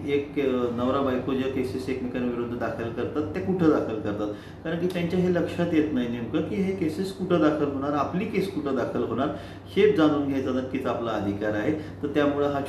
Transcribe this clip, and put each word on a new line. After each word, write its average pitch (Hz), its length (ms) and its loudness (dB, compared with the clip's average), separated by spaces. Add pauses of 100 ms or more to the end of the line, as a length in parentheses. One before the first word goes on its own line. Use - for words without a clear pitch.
एक, 143 380 0
अ, 123 300 2
नवरा 127 260 2
बायको 131 320 0
ज्या 131 180 0
केसेस 131 380 -2
एकमेकांविरुद्ध 123 720 -2
दाखल 117 300 -4
करतात 123 460 -2
ते 190 40 -4
कुठं 180 300 4
दाखल 110 300 2
करतात, 104 280 -2 (360)
कारण 165 160 -4
की 175 80 0
त्यांच्या 180 320 0
हे 180 140 4
लक्षात 170 400 0
येत 151 200 4
नाही 123 140 0
नेमकं 117 340 -2
की - 140 -4
हे 190 200 0
केसेस 185 420 -2
कुठं 175 240 2
दाखल 147 300 2
होणार, 139 220 -2
आपली 170 320 0
केस - 280 -2
कुठं 139 220 -2
दाखल 120 280 0
होणार 120 240 0 (480)
हे 208 160 8
जाणून 143 360 4
घ्यायचा 135 220 0
नक्कीच 127 360 -2
आपला 117 260 -2
अधिकार 104 420 0
आहे. 104 180 0 (320)
तर 143 40 -2
त्यामुळं 143 440 2
हा 139 160 -2